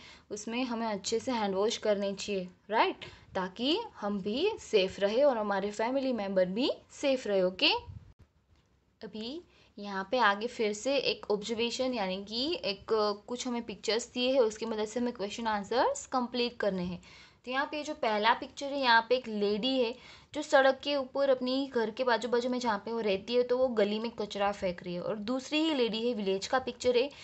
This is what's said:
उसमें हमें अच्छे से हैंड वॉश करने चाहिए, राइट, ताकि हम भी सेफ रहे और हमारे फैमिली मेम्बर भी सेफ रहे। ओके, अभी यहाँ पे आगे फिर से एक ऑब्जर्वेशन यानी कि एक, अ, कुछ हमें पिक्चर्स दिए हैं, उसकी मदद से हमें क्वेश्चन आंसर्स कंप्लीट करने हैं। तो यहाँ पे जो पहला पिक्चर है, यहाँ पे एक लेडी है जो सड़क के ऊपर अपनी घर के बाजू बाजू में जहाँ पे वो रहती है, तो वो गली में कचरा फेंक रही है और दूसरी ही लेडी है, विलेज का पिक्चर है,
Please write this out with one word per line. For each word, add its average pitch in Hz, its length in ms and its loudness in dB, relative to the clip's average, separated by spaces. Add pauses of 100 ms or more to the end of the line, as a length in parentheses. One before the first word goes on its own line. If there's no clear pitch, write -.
(320)
उसमें 226 320 -4
हमें 233 240 -2
अच्छे 214 320 -2
से 262 120 -2
हैंड 208 240 0
वॉश 214 220 2
करने 202 360 0
चाहिए, 190 360 -6 (200)
राइट, 294 360 2 (300)
ताकि 233 440 0 (200)
हम 208 220 -4
भी 254 380 0
सेफ 185 400 2
रहे 214 240 2
और 269 140 4
हमारे 202 340 -2
फैमिली 254 420 0
मेम्बर 196 320 2
भी 208 260 0 (200)
सेफ 262 360 0
रहे। 196 160 4
ओके, 190 280 2 (1300)
अभी 226 380 -10 (380)
यहाँ 196 320 -6
पे 262 60 2
आगे 208 300 4
फिर 214 260 0
से 262 240 0
एक - 340 -2
ऑब्जर्वेशन 233 600 -2
यानी 196 320 -4
कि 247 380 -4
एक, 202 300 -4
अ, 214 180 2 (160)
कुछ 247 200 -6
हमें 240 160 -4
पिक्चर्स 226 480 -4
दिए 247 200 0
हैं, 269 80 4
उसकी 220 260 0
मदद 220 200 -2
से 220 140 -6
हमें 240 140 0
क्वेश्चन 214 340 -6
आंसर्स 226 580 0
कंप्लीट 240 520 -2
करने 185 260 0
हैं। 180 180 -8 (440)
तो 240 60 -8
यहाँ 269 140 0
पे 302 180 -6
जो 302 100 -6
पहला 220 400 4
पिक्चर 269 320 -6
है, 277 140 -2
यहाँ 233 300 6
पे 247 60 4
एक 254 120 -2
लेडी 214 520 0
है 233 160 0 (380)
जो 302 80 -4
सड़क 269 420 6
के 285 120 0
ऊपर 277 340 2
अपनी 262 460 0
घर 220 160 2
के 254 120 -4
बाजू 240 260 2
बाजू 240 200 2
में 247 100 -2
जहाँ 233 180 0
पे 220 140 -10
वो 233 80 -2
रहती 226 360 0
है, 247 80 6
तो 247 140 2
वो 262 100 4
गली 214 320 2
में 226 120 -4
कचरा 202 400 -2
फेंक 190 320 -4
रही 180 100 -6
है 175 80 -4
और 196 140 -2
दूसरी 254 440 -2
ही 320 140 2
लेडी 226 340 0
है, 247 60 0
विलेज 196 340 -2
का 262 120 2
पिक्चर 247 380 0
है, 269 120 2 (140)